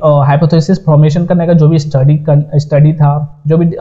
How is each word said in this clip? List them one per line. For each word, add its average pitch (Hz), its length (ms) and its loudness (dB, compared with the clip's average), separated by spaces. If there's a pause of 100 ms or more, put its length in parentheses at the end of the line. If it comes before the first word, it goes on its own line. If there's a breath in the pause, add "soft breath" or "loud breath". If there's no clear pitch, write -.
hypothesis 156 800 0
formation 156 400 2
करने 175 220 -2
का 175 60 2
जो 151 140 2
भी 160 120 2
study 147 380 0
कर-, 147 260 0 (120)
study 147 380 0
था, 147 540 -4
जो 160 100 0
भी, 170 140 0
अ, - 100 -10